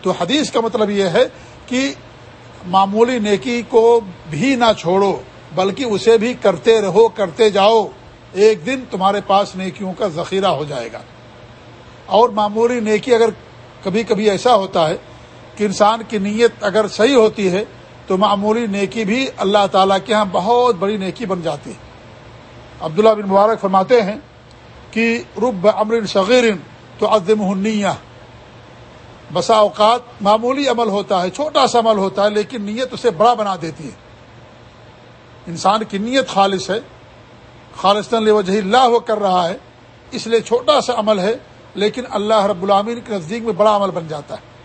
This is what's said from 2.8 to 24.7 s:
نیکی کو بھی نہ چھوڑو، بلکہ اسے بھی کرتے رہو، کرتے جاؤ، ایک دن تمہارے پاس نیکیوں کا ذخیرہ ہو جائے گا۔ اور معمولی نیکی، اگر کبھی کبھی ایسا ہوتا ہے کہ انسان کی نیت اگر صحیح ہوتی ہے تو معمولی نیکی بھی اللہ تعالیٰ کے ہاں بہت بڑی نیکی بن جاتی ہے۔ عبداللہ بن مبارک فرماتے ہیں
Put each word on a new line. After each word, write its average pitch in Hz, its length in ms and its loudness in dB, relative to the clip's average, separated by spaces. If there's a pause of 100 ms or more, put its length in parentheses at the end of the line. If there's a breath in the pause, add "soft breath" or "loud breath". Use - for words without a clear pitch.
نیکی 214 500 -2
کو 233 300 4 (300)
بھی 208 260 0
نہ 240 100 2 (120)
چھوڑو، 190 420 0 (360)
بلکہ 196 280 -2
اسے 226 340 2
بھی 233 160 0
کرتے 214 480 2
رہو، 202 260 4
کرتے 214 420 0
جاؤ، 202 380 4 (460)
ایک 196 320 2
دن 262 260 -6
تمہارے 202 360 0
پاس 196 280 2
نیکیوں 185 380 -8
کا 214 140 -4
ذخیرہ 175 380 -4
ہو 151 180 0
جائے 127 300 -8
گا۔ 110 60 -14 (1040)
اور 226 240 2
معمولی 214 500 -2
نیکی، 214 360 0
اگر 226 140 2 (540)
کبھی 202 200 -2
کبھی 208 260 0
ایسا 233 260 2
ہوتا 190 340 0
ہے 180 80 -4 (580)
کہ 208 80 -4
انسان 208 440 2
کی 220 100 -6
نیت 214 340 0 (100)
اگر 208 260 0
صحیح 254 280 2
ہوتی 214 360 2
ہے 202 120 -2 (440)
تو 190 100 0
معمولی 208 500 0
نیکی 202 380 -4
بھی 247 220 -2 (100)
اللہ 202 340 2
تعالیٰ 196 340 2
کے 214 80 -2
ہاں 208 180 2
بہت 226 440 2
بڑی 196 220 -4
نیکی 190 280 -8
بن 185 160 -6
جاتی 147 280 -8
ہے۔ 104 60 -16 (1040)
عبداللہ 165 280 2
بن 208 200 0
مبارک 202 320 2
فرماتے 190 400 2
ہیں 202 140 -4 (760)